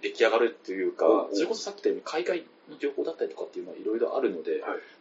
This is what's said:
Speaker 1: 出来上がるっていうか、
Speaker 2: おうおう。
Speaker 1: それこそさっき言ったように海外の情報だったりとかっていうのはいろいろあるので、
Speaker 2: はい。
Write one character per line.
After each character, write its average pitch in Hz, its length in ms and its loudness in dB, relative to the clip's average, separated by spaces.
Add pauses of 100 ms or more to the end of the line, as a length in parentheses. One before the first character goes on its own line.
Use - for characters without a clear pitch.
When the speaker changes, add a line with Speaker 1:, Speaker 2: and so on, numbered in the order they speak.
Speaker 1:
出 101 120 -6
来 - 40 -16
上 113 140 6
が 113 80 6
る 117 200 2
っ - 80 -20
て - 60 -6
い 95 120 -4
う 87 80 0
か、 - 140 2
Speaker 2:
お - 40 10
う - 40 10
お 165 100 2
う。 - 100 -6
Speaker 1:
そ 101 60 2
れ - 80 2
こ 226 80 -2
そ - 60 -10
さ 202 100 -8
っ - 20 -14
き - 20 -20
言 - 40 -20
っ - 20 -20
た - 60 2
よ 98 60 2
う - 20 -4
に - 80 -10
海 165 200 -4
外 180 200 -2 (260)
の 151 80 -16
情 143 120 -2
報 - 140 -4
だ - 80 -4
っ - 40 -14
た - 80 -4
り - 60 -2
と - 60 -16
か - 80 -8
っ - 60 -10
て - 80 -12
い 90 40 -6
う - 40 -12
の 87 60 -12
は 78 40 -14
い 95 80 -10
ろ 107 120 0
い - 20 0
ろ 117 180 0
あ 139 40 0
る 117 100 2
の 85 120 -6
で、 - 180 -2
Speaker 2:
は 98 140 -6
い。 - 40 -6 (220)